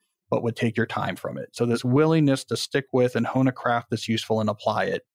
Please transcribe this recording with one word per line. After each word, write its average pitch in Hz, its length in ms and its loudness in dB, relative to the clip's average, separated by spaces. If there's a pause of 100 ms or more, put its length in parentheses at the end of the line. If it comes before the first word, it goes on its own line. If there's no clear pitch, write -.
(320)
but 135 100 0
would 113 140 -2
take 117 200 -2
your 110 120 0
time 98 280 -6
from - 220 -8
it. - 140 -10
So 120 160 -2
this 117 180 0
willingness 143 600 4
to 113 120 -4
stick - 340 -4
with 123 240 2
and 117 120 0
hone 131 200 2
a 127 40 2
craft 120 400 -2
that's - 160 -4
useful 110 340 -2
and 107 80 -2
apply 104 360 -2
it. - 180 -4 (120)